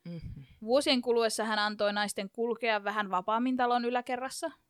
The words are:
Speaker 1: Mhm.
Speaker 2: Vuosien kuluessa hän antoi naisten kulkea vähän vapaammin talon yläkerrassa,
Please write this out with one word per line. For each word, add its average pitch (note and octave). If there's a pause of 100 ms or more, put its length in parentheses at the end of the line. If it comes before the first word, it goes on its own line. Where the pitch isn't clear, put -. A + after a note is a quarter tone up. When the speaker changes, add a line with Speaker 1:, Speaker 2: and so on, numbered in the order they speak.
Speaker 1:
Mhm. E3+ (200)
Speaker 2:
Vuosien B3+
kuluessa A#3
hän A3
antoi G#3
naisten G3+
kulkea A3+
vähän G3+
vapaammin A3+
talon A#3+
yläkerrassa, B3 (180)